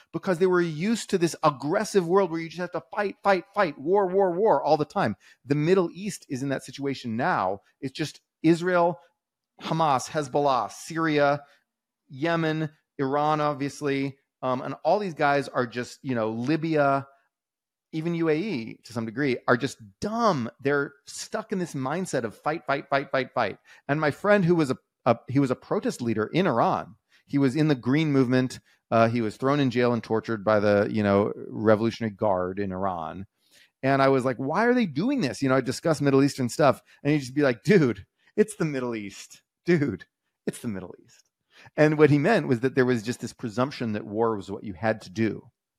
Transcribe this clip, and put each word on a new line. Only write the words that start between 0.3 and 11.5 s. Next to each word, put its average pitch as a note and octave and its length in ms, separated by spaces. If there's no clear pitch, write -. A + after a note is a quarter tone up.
they F#3 80
were F3+ 160
used F3 480
to G3 80
this E3 260
aggressive D#3+ 640
world F#3 220
where E3 100
you E3 80
just E3 120
have F3 140
to E3 100
fight, G#3 300
fight, G3 200
fight, G3 240
war, F#3+ 280
war, F#3 260
war F3 300
all D3+ 140
the D3 80
time. C#3 300
The C#3 100
Middle E3+ 360
East G3 380
is C3+ 140
in C#3+ 60
that C3 140
situation B2+ 540
now. A#2 440
It's C3+ 100
just - 300
Israel, E3+ 560
Hamas, D#3 460
Hezbollah, C3+ 640
Syria, D3 720